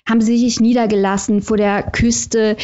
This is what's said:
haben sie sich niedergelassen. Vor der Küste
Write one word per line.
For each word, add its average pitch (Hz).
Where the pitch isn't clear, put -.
haben 233
sie 233
sich 233
niedergelassen. 208
Vor 220
der 202
Küste 220